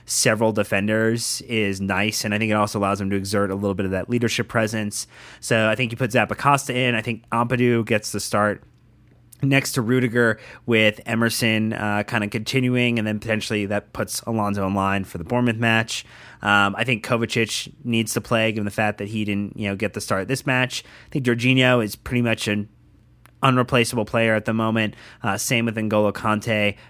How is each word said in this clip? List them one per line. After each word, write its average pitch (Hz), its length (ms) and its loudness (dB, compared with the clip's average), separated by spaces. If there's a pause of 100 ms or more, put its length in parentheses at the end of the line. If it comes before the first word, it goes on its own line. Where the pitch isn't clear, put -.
several 110 460 2
defenders 110 960 0
is 104 320 -2
nice, 98 460 -2
and 104 80 -2
I 104 60 2
think 110 120 0
it 107 40 2
also 104 220 0
allows 101 220 0
him 98 120 -2
to 101 40 0
exert 98 360 0
a 95 40 -4
little 101 180 -2
bit 95 120 -2
of 95 80 -4
that 92 160 -4
leadership 117 400 -2
presence. 110 580 -2 (320)
So 110 300 2
I 110 60 0
think 120 160 -2
you 117 60 -10
put 123 140 -2
Zappacosta 123 640 2
in. 123 180 0
I 110 80 -2
think 113 280 -6
Ampadu 120 560 2
gets 110 260 0
the 104 80 -4
start 104 440 0 (800)
next 135 320 2
to 135 80 0
Rudiger 117 580 2 (260)
with 110 400 4
Emerson, 113 680 0
uh, 104 300 -2
kind 110 200 -2
of 101 80 -4
continuing, 123 680 0
and 107 100 -2
then 107 120 -2
potentially 107 480 -4
that 101 260 -4
puts - 280 -6
Alonso 104 440 -2
in 95 80 -2
line 98 300 0
for 92 140 -12
the 85 80 -8
Bournemouth 120 320 0
match. 113 480 0 (360)
Um, 101 360 4
I 113 60 0
think 117 220 -2
Kovacic 113 680 -2 (120)
needs 113 300 0
to 117 80 -4
play, 113 320 0
given 104 120 -2
the 101 60 -4
fact 107 280 0
that 101 100 -6
he 107 160 -4
didn't, 101 320 -4
you 107 100 -4
know, 98 80 -2
get 98 180 -4
the 101 80 -6
start 98 280 -2
this 131 160 -4
match. 127 380 0 (240)
I - 40 -20
think 135 140 -2
Jorginho 127 580 4
is 107 120 -6
pretty - 260 -2
much 113 260 0
an 104 220 -2 (760)
unreplaceable 123 600 2
player 113 280 2
at 110 120 0
the 113 80 0
moment. 113 420 0 (260)
Uh, 98 160 -2
same 117 280 0
with 110 100 -2
N'Golo 107 360 2
Kante. 107 640 0 (140)